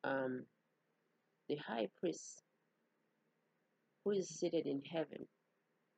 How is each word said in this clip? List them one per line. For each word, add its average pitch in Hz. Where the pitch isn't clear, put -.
um, 131
the 143
high 117
priest -
who 202
is 190
seated 165
in 139
heaven 156